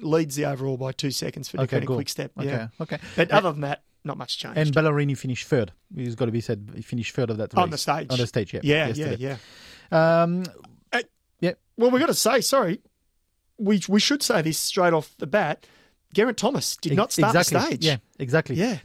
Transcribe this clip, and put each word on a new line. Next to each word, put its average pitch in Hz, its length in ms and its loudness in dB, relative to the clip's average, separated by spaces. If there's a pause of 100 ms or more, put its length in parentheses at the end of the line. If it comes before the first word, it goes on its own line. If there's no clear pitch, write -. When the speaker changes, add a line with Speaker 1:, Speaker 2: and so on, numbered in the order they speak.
Speaker 1:
leads 156 340 0
the 147 100 -2
overall 135 320 -4
by 131 140 -6
two 139 200 -4
seconds - 360 -6
for - 100 -10
Speaker 2:
Okay, 135 80 2
Speaker 1:
defending 135 220 -2
Speaker 2:
cool. 131 80 0
Speaker 1:
Quick-Step. 143 420 -6
Speaker 2:
Okay, 139 100 -2
Speaker 1:
Yeah. 113 200 -4 (120)
Speaker 2:
okay. 156 180 -6 (160)
Speaker 1:
But 170 180 2
Speaker 2:
Uh, 196 40 6
Speaker 1:
other 185 160 2
than 147 80 -6
that, 143 220 -6 (200)
not 143 160 -6
much 127 200 -10
changed. - 200 -8
Speaker 2:
and 151 140 2
Ballerini 147 460 2
finished 127 300 -6
third. 117 240 0 (220)
He's 120 220 -6
gotta 117 160 -2
be 117 80 -2
said, 107 340 -6
he 113 80 -14
finished - 320 -8
third 123 160 -2
of 110 80 -4
that 107 140 -6
race. 180 100 2
Speaker 1:
On 170 80 0
the 147 80 -6
stage. 151 320 -2
Speaker 2:
On 127 80 -2
the 120 80 0
stage, 110 280 -4
yeah. 113 100 -6
Speaker 1:
Yeah, 147 240 4
Speaker 2:
Yesterday. 139 300 -4
Speaker 1:
yeah, 135 180 -6 (540)
yeah. 165 320 4
Speaker 2:
Um, 175 220 0 (480)
Speaker 1:
Uh, 240 100 0 (380)
Speaker 2:
yeah. 175 120 0 (240)
Speaker 1:
well, 240 160 4
we 254 80 6
gotta 294 140 2
say, 254 260 2
sorry, 233 400 2 (800)
we, 202 300 2
we 202 100 6
should 285 240 2
say 208 200 2
this 156 160 -2
straight 175 340 2
off 156 260 -2
the - 80 -8
bat. 151 400 -2 (480)
Geraint 233 220 2
Thomas 208 400 -2
did 147 160 -4
Speaker 2:
Ex-, 143 40 4
Speaker 1:
not 202 160 2
start 220 220 4
Speaker 2:
exactly. 170 240 4
Speaker 1:
the 233 80 2
stage. 160 200 -2
Speaker 2:
Yeah, 143 100 2 (240)
exactly. 139 340 0
Speaker 1:
Yeah. 190 300 0